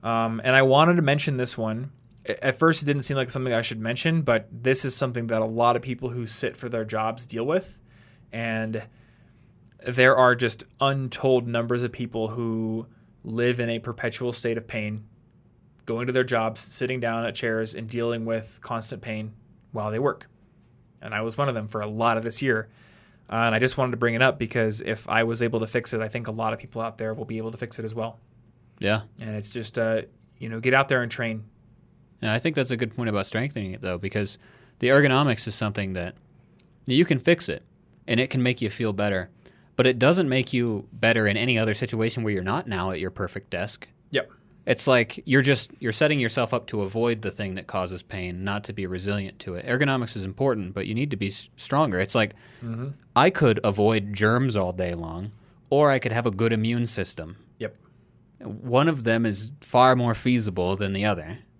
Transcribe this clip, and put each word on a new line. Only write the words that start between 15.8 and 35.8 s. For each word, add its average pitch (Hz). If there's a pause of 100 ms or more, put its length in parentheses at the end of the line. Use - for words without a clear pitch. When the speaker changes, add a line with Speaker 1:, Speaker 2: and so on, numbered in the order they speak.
Speaker 1:
going 120
to 127
their 127
jobs, 113
sitting 127
down 117
at 110
chairs, 110
and 110
dealing 117
with 113
constant 113
pain 107 (380)
while 107
they 110
work. 135 (720)
And 107
I 107
was 113
one 143
of 120
them 107
for 107
a 104
lot 113
of 113
this 117
year. 113 (600)
Uh, -
and 113
I 110
just 131
wanted 127
to 123
bring 120
it 117
up 131
because 110
if -
I 113
was 117
able 117
to 110
fix 113
it, 110
I 110
think 113
a 113
lot 110
of 110
people -
out 113
there 110
will 110
be 113
able 113
to 117
fix 117
it 113
as 110
well. 113 (600)
Speaker 2:
Yeah. 104 (180)
Speaker 1:
And 110
it's 107
just, 117
uh, 113 (340)
you 117
know, 113
get 127
out 135
there 127
and 117
train. 110 (760)
Speaker 2:
Yeah, 110
I 117
think 160
that's 131
a 120
good 113
point 117
about 101
strengthening 110
it, -
though, 92
because 98 (420)
the 120
ergonomics 135
is 107
something 101